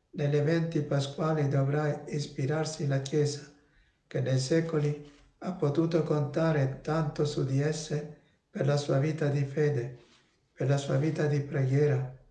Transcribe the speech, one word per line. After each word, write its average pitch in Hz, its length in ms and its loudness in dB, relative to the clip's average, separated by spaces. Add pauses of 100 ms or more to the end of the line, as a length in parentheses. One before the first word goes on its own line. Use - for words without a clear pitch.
(100)
negli 147 260 0
eventi 160 460 2
pasquali 147 680 0
dovrà 143 580 0
ispirarsi 151 800 -4
la 135 140 0
Chiesa, 143 420 0 (640)
che 135 140 -4
nei 127 180 2
secoli 151 720 0 (280)
ha 190 140 -6
potuto 160 520 2
contare 151 760 0
tanto 156 440 -2
su 139 200 -2
di 131 160 0
esse - 580 -4 (300)
per 156 180 -2
la 143 100 4
sua 139 220 0
vita 151 300 0
di 139 160 0
fede, 131 600 -2 (480)
per 117 160 -2
la 143 80 4
sua 139 200 0
vita 151 300 0
di 143 140 2
preghiera 135 760 2 (140)